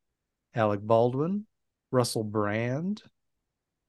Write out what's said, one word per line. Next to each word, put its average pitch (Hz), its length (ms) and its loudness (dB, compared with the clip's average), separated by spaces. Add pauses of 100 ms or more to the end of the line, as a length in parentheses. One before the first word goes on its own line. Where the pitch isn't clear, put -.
(540)
Alec 104 280 0
Baldwin, 127 680 2 (420)
Russell 120 340 0
Brand, 113 800 -2 (880)